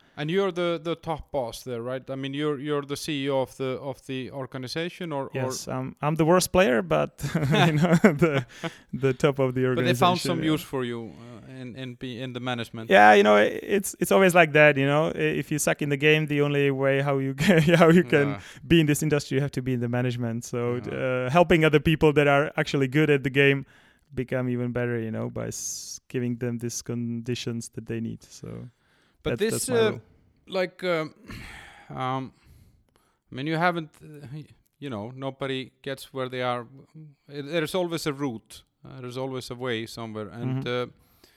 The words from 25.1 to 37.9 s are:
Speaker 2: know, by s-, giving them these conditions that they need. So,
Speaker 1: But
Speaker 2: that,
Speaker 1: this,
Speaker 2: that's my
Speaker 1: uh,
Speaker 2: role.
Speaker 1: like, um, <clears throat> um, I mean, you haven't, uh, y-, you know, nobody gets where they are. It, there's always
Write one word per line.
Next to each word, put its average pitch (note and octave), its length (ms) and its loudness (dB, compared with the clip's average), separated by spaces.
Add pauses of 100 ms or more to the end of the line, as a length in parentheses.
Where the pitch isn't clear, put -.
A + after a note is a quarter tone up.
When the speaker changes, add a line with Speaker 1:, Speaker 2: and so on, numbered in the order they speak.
Speaker 2:
know, A2 180 -6
by A#2 200 -8
s-, - 600 -10
giving B2 300 -4
them A#2+ 200 -4
these A#2 260 -8
conditions A#2 840 -6
that A2+ 160 -14
they A#2 140 -6
need. A2+ 220 -10
So, - 260 -18 (760)
Speaker 1:
But - 60 -4
Speaker 2:
that, A#2+ 80 -4
Speaker 1:
this, G#3+ 140 0
Speaker 2:
that's - 160 -4
my B3+ 100 0
Speaker 1:
uh, A3 120 2
Speaker 2:
role. - 100 -8 (460)
Speaker 1:
like, F#3 380 -6
um, E3 300 -2 (360)
<clears throat> - 400 -20
um, C3 420 -6 (1000)
I - 40 -16
mean, C3 140 -8
you D#3+ 100 -2
haven't, E3+ 320 -2 (100)
uh, D3+ 320 -20
y-, D3 140 -16 (320)
you C#3+ 100 -12
know, A2+ 280 -10
nobody C3+ 560 -8 (100)
gets - 320 -12
where C3 140 -6
they B2+ 140 -6
are. B2 240 -4 (600)
It, C#3+ 220 -12
there's D#3+ 240 -2
always F3 320 -2